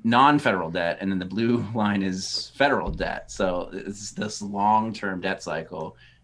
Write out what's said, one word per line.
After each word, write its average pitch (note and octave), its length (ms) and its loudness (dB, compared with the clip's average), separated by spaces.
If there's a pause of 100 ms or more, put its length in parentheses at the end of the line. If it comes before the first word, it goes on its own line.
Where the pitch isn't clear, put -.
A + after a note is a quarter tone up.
non-federal A#2+ 680 4
debt, E2+ 320 0
and G2 100 0
then F#2+ 60 0
the F#2 80 -4
blue A2+ 440 0
<laughs> A2+ 40 -8
line G#2 300 2
is F#2 520 -4
federal A#2+ 360 2
debt. D#2+ 400 -6
So F2+ 420 -2
it's G2+ 380 -10
this G#2 320 -8
long-term G2+ 800 0
debt F#2+ 200 -2
cycle. D#2+ 560 -8 (260)